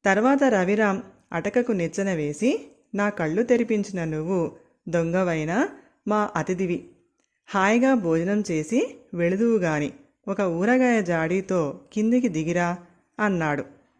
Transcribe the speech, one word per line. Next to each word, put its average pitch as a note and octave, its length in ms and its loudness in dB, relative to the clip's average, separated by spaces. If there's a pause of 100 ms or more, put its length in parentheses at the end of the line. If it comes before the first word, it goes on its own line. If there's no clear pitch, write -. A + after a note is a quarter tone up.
తర్వాత B3 380 4
రవిరాం G3+ 600 2 (300)
అటకకు A3+ 380 -2
నిచ్చెన F#3 420 -2
వేసి, D#3+ 520 -2 (300)
"నా G#3 140 0
కళ్ళు F3+ 340 -2
తెరిపించిన G#3+ 600 0
నువ్వు D#3+ 480 -2 (380)
దొంగవైనా E3+ 800 0 (380)
మా G#3 280 0
అతిథివి. F3 480 -2 (640)
హాయిగా A#3 460 4
భోజనం F#3 580 0
చేసి E3+ 440 0 (180)
వెళుదువుగాని F3 800 0 (340)
ఒక G3+ 140 -4
ఊరగాయ A3 600 2
జాడీతో E3+ 800 -2 (140)
కిందికి A#3 340 2
దిగిరా," F3 500 -2 (420)
అన్నాడు. E3 440 0 (360)